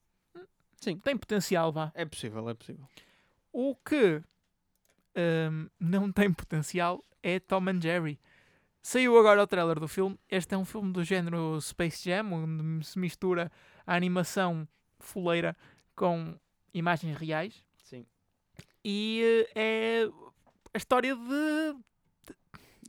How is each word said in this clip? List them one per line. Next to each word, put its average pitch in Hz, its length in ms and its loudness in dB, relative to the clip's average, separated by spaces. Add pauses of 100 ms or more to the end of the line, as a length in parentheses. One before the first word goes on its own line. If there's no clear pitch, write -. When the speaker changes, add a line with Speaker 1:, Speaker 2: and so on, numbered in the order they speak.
(800)
Speaker 1:
Sim. 180 200 -6
Speaker 2:
tem 277 180 -2
potencial, 170 560 0
vá. 156 220 -6
Speaker 1:
É 165 100 -6
possível, 110 440 -10
é 117 40 -6
possível. - 340 -16 (640)
Speaker 2:
O 262 240 -2
que, 196 460 2 (920)
ehm, 160 520 -2 (120)
não 190 320 0
tem 202 200 4
potencial 170 720 -2 (200)
é 185 160 0
Tom 185 300 0
and 185 120 0
Jerry. 160 380 -2 (640)
Saiu 247 360 6
agora 208 240 10
o 202 60 4
trailer 165 320 2
do 156 80 -6
filme. 190 300 -2 (120)
Este 185 240 -2
é 196 40 -2
um 190 80 -2
filme 202 260 -6
do 180 120 -2
género 170 580 -2
Space - 460 -4
Jam, 196 260 -2
onde 160 520 -4
se - 140 -8
mistura 180 520 -2 (340)
a 180 100 0
animação 180 720 0 (320)
fuleira 170 560 -2 (400)
com 165 400 -2 (380)
imagens 165 440 -2
reais. 160 480 -6 (180)
Speaker 1:
Sim. 123 220 -18 (800)
Speaker 2:
E, 220 640 2 (100)
eh, 220 480 0
é 214 60 -2 (640)
a - 40 -6
história 254 380 0
de, 302 580 -2 (540)
de, - 80 -18 (540)